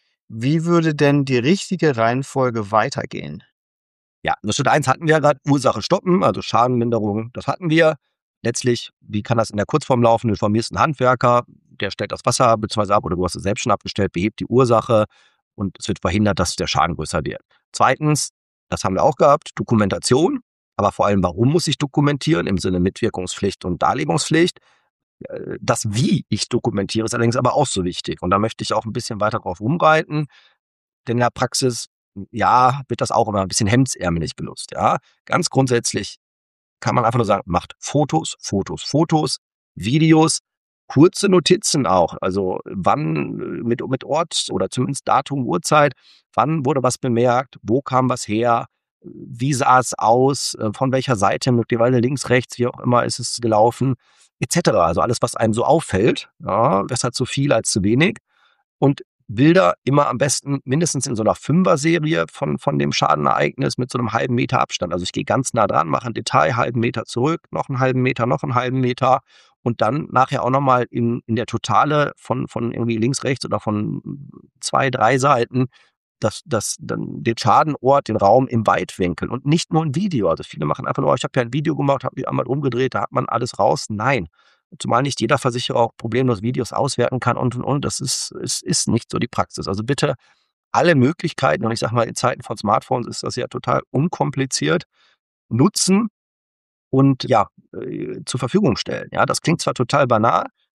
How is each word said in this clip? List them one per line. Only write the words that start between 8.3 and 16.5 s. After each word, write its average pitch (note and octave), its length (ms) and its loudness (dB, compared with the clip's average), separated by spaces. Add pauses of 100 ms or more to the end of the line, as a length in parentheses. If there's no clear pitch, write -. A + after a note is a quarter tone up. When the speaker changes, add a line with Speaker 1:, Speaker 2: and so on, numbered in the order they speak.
Speaker 2:
Letztlich, A#2 500 -2 (100)
wie G#2 220 -6
kann A#2 140 -2
das A2 120 0
in G#2 80 -8
der G2+ 80 0
Kurzform C3 360 0
laufen? A#2 260 4
Du G#2+ 60 2
informierst A2 380 0
einen G2+ 100 -2
Handwerker, B2+ 640 2
der - 440 -10
stellt G#2 200 -6
das F#2+ 140 -10
Wasser B2 320 4
beziehungsweise G#2 380 0
ab A2 100 2
oder F2 100 -2
du F2+ 100 -2
hast - 100 -4
es F#2 80 -10
selbst - 200 -2
schon A#2 80 0
abgestellt, G2 420 -2
behebt G2+ 260 -2
die - 60 -4
Ursache A2+ 600 4 (500)
und G2+ 240 -6
es - 80 -12
wird G2+ 120 -4
verhindert, G2+ 400 2
dass - 160 0